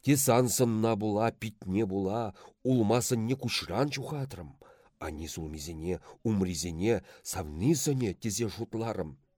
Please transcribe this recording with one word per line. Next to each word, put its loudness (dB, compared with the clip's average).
Те 6
сан 6
сӑнна 4
пула, 2
питне -2
пула, -2
улмасенне 2
куҫран -2
чухатрӑм. -10
Ани -8
сулмисене, -6
умрисене, 0
савнисене 0
тесе -4
шутларым. -6